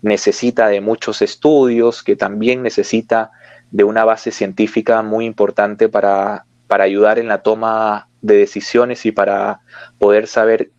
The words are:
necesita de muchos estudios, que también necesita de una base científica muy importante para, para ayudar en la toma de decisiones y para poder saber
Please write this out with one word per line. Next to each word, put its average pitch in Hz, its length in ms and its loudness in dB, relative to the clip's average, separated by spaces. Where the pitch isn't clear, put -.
necesita 110 640 0
de 101 140 0
muchos 110 400 -4
estudios, 120 800 2
que 104 120 0
también 107 460 -2
necesita 113 680 -2
de 104 120 2
una 110 220 2
base 113 260 -2
científica 110 680 -2
muy 110 240 -4
importante 104 640 -2
para, 101 560 -2
para 98 160 2
ayudar 104 340 2
en 117 100 -4
la 104 140 -2
toma 110 680 -2
de 107 160 2
decisiones 117 680 0
y 110 60 0
para 101 500 -2
poder 104 280 4
saber 110 520 0